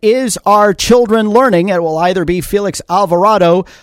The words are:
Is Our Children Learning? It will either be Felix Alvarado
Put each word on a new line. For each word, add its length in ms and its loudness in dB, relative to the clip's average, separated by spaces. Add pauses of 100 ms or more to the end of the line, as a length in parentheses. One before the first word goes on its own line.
Is 420 0
Our 300 2
Children 560 0
Learning? 380 2
It 120 -2
will 160 -4
either 260 -2
be 180 -4
Felix 460 -6
Alvarado 800 0 (180)